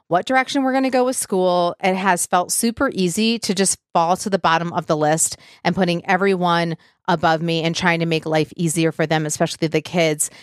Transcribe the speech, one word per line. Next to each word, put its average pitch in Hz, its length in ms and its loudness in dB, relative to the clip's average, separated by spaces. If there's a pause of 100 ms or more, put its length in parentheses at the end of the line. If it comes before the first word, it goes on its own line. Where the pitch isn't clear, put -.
what 180 200 0
direction 262 360 0
we're 262 100 0
gonna 262 180 2
go 247 140 2
with 254 120 -2
school, 180 640 0
it 185 120 2
has 185 320 0
felt 180 260 0
super 233 400 -2
easy 220 480 0
to - 140 -4
just 185 240 0 (140)
fall 170 260 2
to - 120 -8
the 190 80 0
bottom 165 340 0
of 165 140 -6
the 160 100 0
list 151 400 0 (280)
and 175 100 0
putting 175 320 0
everyone 175 680 0 (300)
above 165 360 2
me 165 200 -2
and 165 140 -2
trying 170 240 0
to 165 60 -2
make 160 180 -2
life 156 320 -2
easier 160 340 0
for 160 160 -2
them, 156 200 0
especially 160 420 -2
the 156 120 0
kids. 156 500 0 (120)